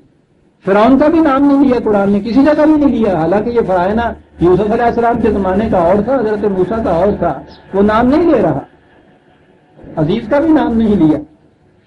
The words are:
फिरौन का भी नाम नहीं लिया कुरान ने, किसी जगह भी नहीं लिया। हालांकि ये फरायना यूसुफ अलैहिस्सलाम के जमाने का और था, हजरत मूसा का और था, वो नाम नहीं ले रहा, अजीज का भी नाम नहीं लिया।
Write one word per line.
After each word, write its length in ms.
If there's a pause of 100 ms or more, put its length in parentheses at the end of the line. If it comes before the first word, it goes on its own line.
(640)
फिरौन 340
का 80
भी 140
नाम 260
नहीं 120
लिया 200
कुरान 320
ने, 80
किसी 240
जगह 220
भी 200
नहीं 80
लिया। 240
हालांकि 340
ये 100
फरायना 540 (260)
यूसुफ 300
अलैहिस्सलाम 500
के 100
जमाने 380
का 100
और 280
था, 80
हजरत 360
मूसा 320
का 80
और 240
था, 160 (440)
वो 60
नाम 260
नहीं 240
ले 80
रहा, 220 (1400)
अजीज 300
का 120
भी 100
नाम 280
नहीं 180
लिया। 240 (680)